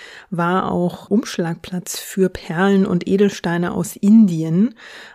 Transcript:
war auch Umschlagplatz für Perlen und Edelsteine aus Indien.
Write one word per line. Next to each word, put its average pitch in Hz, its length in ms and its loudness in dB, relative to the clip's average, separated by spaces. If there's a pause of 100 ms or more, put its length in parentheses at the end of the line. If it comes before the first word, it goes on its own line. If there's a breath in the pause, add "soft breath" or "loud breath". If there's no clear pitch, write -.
(300 loud breath)
war 175 420 -2
auch 175 380 -4
Umschlagplatz 180 920 -4
für 185 300 -2
Perlen 190 560 0
und 175 220 -2
Edelsteine 185 640 0
aus - 240 -6
Indien. 196 800 4 (400 loud breath)